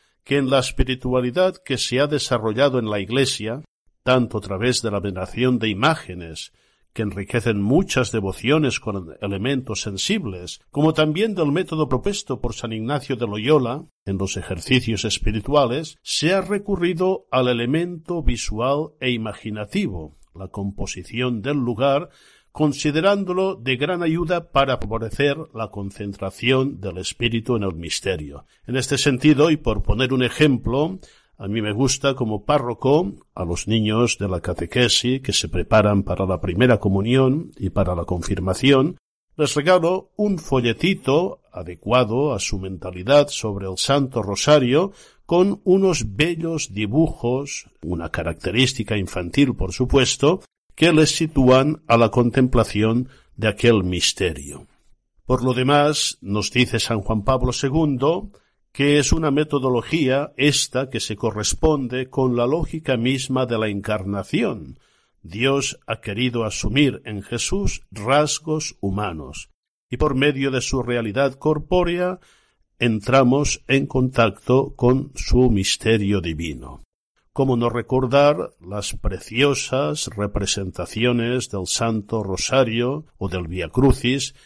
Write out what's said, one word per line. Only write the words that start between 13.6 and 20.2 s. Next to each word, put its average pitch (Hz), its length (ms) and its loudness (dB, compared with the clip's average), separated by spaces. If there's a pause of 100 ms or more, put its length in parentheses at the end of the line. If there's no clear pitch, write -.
en 98 120 -2
los 95 180 -4
ejercicios 110 680 -2
espirituales, 127 960 0
se - 320 -2
ha 190 80 2
recurrido 185 880 -2
al 127 200 2
elemento 160 760 -2
visual 135 760 -2
e 131 120 0
imaginativo, 107 1080 -6 (180)